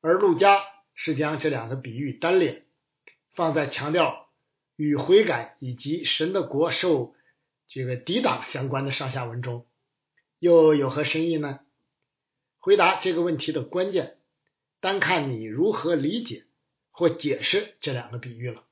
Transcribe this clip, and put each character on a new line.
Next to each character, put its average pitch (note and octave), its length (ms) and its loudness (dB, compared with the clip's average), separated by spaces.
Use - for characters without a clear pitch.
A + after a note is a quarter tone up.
而 E3+ 160 4
路 F#3 160 4
加 G3 260 6
是 D#3 200 -4
将 D3+ 240 -2
这 D#3 100 -2
两 A#2 220 -4
个 C3 60 -6
比 A#2+ 200 -12
喻 C#3 160 -6
单 F3+ 260 2
列， C#3+ 280 0
放 D#3+ 220 -2
在 D3 140 0
强 D3 260 -6
调 D#3 340 0
与 D3+ 200 0
悔 F3+ 280 6
改 A#2+ 360 -4
以 B2+ 140 -8
及 D3+ 300 -6
神 F3 300 -2
的 F#3+ 80 0
国 E3 300 0
受 D3+ 420 0
这 C3 200 -10
个 B2+ 100 -4
抵 F3+ 240 -2
挡 E3 280 -2
相 C3+ 200 -6
关 C3+ 160 -2
的 C#3 80 -4
上 C3 200 -6
下 C3 120 -6
文 A#2 160 -8
中。 B2 260 -8
又 E3 360 8
有 C3+ 160 0
何 D3 140 -2
深 E3 260 -2
意 D#3 80 -2
呢？ C#3+ 220 -8
回 G3 180 4
答 G3 240 4
这 F#3 140 -2
个 E3+ 80 0
问 E3 160 -2
题 - 120 -6
的 D3 120 -4
关 F#3 300 -4
键， - 260 -4
单 G3 200 -2
看 D3+ 300 0
你 A2+ 140 -6
如 C#3+ 280 0
何 E3 220 -2
理 E3 280 -2
解 - 220 -12
或 E3+ 180 0
解 C#3+ 320 -2
释 - 400 -2
这 C#3 140 -6
两 A#2 180 -8
个 A#2+ 60 -10
比 A#2 180 -14
喻 A#2+ 140 -8
了。 - 220 -18